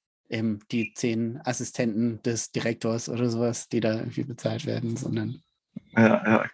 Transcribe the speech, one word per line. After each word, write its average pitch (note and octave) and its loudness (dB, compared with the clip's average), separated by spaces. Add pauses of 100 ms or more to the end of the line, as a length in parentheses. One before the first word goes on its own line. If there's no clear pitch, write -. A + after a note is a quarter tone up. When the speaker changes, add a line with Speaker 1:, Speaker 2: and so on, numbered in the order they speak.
(300)
Speaker 1:
eben A2 -2 (120)
die A2+ -2
zehn A#2 -2
Assistenten A#2 -2
des A#2 -2
Direktors A2+ -2
oder A#2+ 0
sowas, A#2 0
die A#2+ 0
da A2 2
irgendwie A#2+ -4
bezahlt A#2 -4
werden, A#2 -2
sondern A2+ -4 (480)
Speaker 2:
Ja, A2+ 6
ja, A2 4